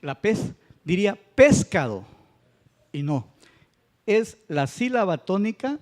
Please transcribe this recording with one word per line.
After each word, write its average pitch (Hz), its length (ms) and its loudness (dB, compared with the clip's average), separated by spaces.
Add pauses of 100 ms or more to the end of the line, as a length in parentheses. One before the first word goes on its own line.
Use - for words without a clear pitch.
la 139 200 -10
pez, - 340 -2 (300)
diría 196 340 0 (160)
péscado. 147 680 4 (880)
Y 143 100 -8
no, 143 260 -4 (800)
es 220 320 0 (100)
la 143 180 -2
sílaba 226 520 -2
tónica 220 640 -4